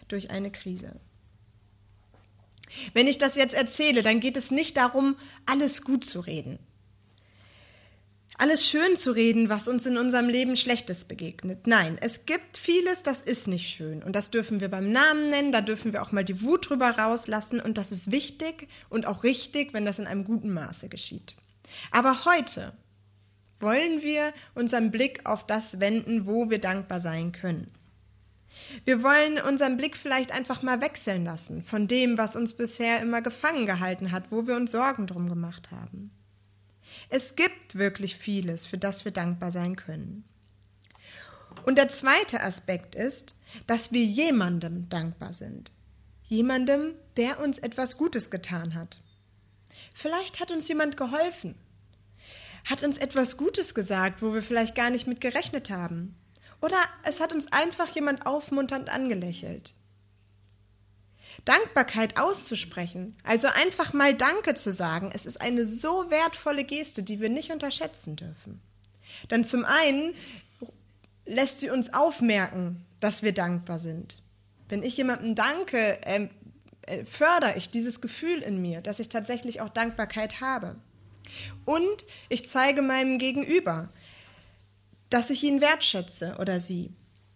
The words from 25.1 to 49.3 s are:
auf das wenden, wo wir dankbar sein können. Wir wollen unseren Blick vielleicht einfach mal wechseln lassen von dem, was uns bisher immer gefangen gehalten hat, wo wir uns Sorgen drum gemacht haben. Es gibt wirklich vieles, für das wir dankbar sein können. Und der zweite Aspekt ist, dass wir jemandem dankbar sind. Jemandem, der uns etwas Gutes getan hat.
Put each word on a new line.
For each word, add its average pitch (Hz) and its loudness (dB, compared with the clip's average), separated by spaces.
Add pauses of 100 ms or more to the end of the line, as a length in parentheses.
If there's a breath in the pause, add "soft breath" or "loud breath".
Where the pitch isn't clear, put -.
auf 208 -2
das 214 -4
wenden, 220 0
wo 220 0
wir 214 2
dankbar 190 -4
sein 165 -2
können. 175 -6 (1120 loud breath)
Wir 247 4
wollen 302 6
unseren 269 2
Blick 294 -2
vielleicht 262 -2
einfach 254 -4
mal 254 0
wechseln 202 -2
lassen 165 -8
von 208 0
dem, 247 4
was 214 0
uns 233 -2
bisher 233 0
immer 233 0
gefangen 254 0
gehalten 185 -2
hat, 185 -4
wo 226 -2
wir 240 0
uns 240 -2
Sorgen 240 0
drum 175 -4
gemacht 170 -6
haben. 196 -14 (960 loud breath)
Es 262 -2
gibt - 0
wirklich 196 0
vieles, 185 -2
für 196 -6
das 196 -2
wir 208 -6
dankbar 175 -2
sein 175 -2
können. 170 -12 (1400 loud breath)
Und 262 6
der 269 8
zweite 277 2
Aspekt - -4
ist, - -6 (300 loud breath)
dass 233 0
wir 240 4
jemandem 180 2
dankbar 165 -6
sind. - -14 (540)
Jemandem, 262 2 (220)
der 247 0
uns 277 -2
etwas 247 -6
Gutes 311 -2
getan 170 -6
hat. 165 -12 (920 loud breath)